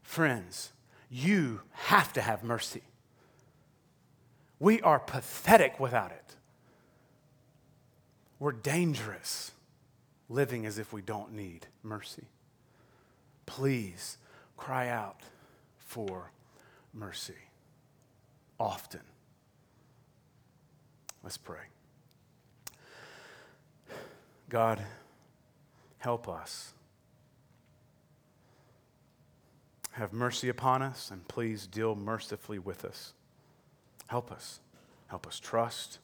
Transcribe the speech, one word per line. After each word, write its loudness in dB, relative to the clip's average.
Friends, 0
you 4
have 6
to 0
have 0
mercy. -4
We 8
are 8
pathetic 6
without 2
it. -20
We're 2
dangerous -2
living 0
as -4
if -8
we -8
don't -8
need -12
mercy. -12
Please -2
cry -2
out -6
for -10
mercy -12
often. -6
Let's -12
pray. -14
God, 2
help -4
us. -10
Have -4
mercy 0
upon 4
us, -6
and -14
please -4
deal -2
mercifully -6
with -8
us. -12
Help -4
us. -16
Help -12
us -12
trust. -2